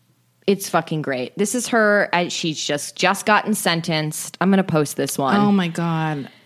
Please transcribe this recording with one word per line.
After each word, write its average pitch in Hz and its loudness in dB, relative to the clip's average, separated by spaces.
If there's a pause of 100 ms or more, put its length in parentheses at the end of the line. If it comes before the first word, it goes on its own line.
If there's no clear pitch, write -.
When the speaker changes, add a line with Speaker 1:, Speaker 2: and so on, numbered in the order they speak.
(460)
Speaker 1:
it's 196 0
fucking 160 -2
great. 127 -4
This 208 -2
is 240 -4
her. 208 2
Uh, 175 0
she's - -4
just, - -6
just 190 0
gotten 208 2
sentenced. 160 -2
I'm 185 2
gonna 190 4
post 156 0
this 139 -2
one. 139 2
Speaker 2:
Oh 202 4
my 185 2
God. 160 -2 (160)